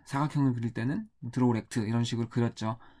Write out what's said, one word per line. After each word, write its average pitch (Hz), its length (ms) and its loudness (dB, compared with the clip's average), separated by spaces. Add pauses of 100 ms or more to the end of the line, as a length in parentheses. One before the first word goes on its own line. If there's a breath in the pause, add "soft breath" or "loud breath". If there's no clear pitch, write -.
사각형을 139 480 2
그릴 117 180 -2
때는 143 380 -4 (220)
드로우 123 200 4
렉트 110 280 0
이런 113 240 2
식으로 117 260 -2
그렸죠. 117 480 -2 (240 soft breath)